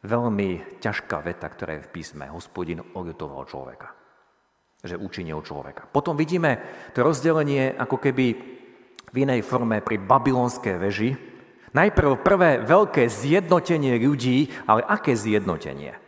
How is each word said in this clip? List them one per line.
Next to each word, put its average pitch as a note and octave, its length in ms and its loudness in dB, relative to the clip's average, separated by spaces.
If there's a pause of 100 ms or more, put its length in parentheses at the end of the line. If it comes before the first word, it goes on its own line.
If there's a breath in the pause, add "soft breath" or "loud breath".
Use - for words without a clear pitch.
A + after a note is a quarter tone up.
veľmi G2+ 720 -2
ťažká G2 400 -6
veta, D#2 320 -8
ktorá D#2 280 -10
je C2+ 40 -18
v - 80 -20
písme. D2 400 -14
Hospodin E2+ 480 -8
oľutoval D#2 640 -12
človeka, - 480 -14 (960)
že F2 80 -8
učinil E2 480 -10
človeka. C#2+ 480 -14
Potom D3 240 0
vidíme D#3 480 0 (320 loud breath)
to B2 80 2
rozdelenie C#3+ 720 2
ako B2+ 240 -2
keby C3 260 2 (880)
v - 20 -12
inej C3 320 2
forme A2+ 320 0
pri G#2+ 220 -4
babylonskej B2 760 2
veži. G#2 360 0 (600 loud breath)
Najprv D3+ 480 4
prvé F3 420 4
veľké D3+ 480 4
zjednotenie D#3 920 2
ľudí, C3 500 2 (140 loud breath)
ale A2 200 4
aké G3+ 280 0
zjednotenie? F#2 960 -2